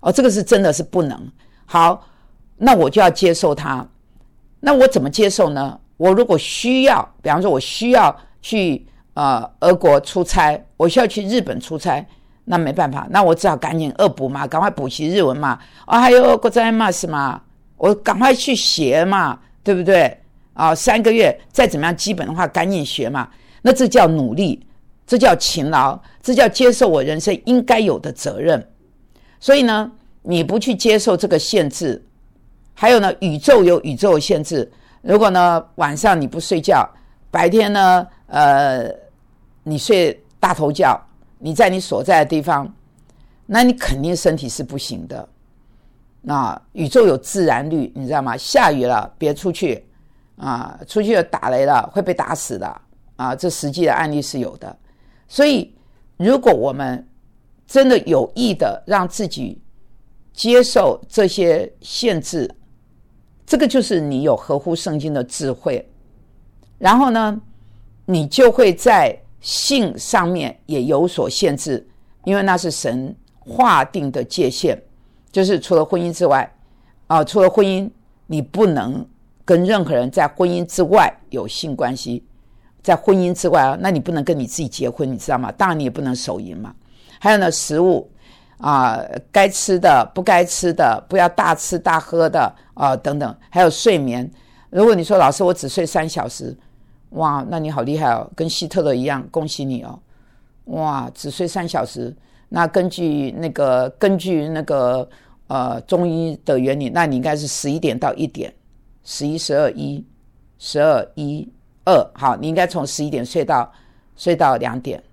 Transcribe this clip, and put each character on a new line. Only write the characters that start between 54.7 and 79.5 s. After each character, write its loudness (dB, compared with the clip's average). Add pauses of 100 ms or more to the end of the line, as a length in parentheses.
所 0
以， 0 (420)
如 2
果 4
我 0
们 -8 (600)
真 4
的 4
有 0
意 -2
的 -4
让 0
自 -8
己 -10 (720)
接 4
受 2
这 2
些 2 (100)
限 -4
制， -6 (960)
这 0
个 4
就 2
是 -2
你 -4
有 2
合 -4
乎 -4
圣 -6
经 -6
的 -4
智 -8
慧。 -6 (920)
然 4
后 4
呢， -2 (640)
你 0
就 6
会 4
在 2 (240)
性 -2
上 0
面 -4 (100)
也 -2
有 2
所 -4
限 -2
制， -6 (380)
因 0
为 0
那 0
是 -4
神 -6 (260)
划 2
定 -6
的 -6
界 -2
限， -2 (500)
就 0
是 0
除 -4
了 4
婚 -4
姻 -4
之 -2
外， 2 (580)
啊， 2
除 0
了 6
婚 2
姻， -4 (360)
你 -4
不 0
能 -2 (380)
跟 2